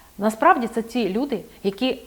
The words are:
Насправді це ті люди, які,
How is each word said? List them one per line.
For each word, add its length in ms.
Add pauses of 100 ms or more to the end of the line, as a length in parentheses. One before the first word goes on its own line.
(180)
Насправді 500
це 140
ті 280
люди, 340 (200)
які, 440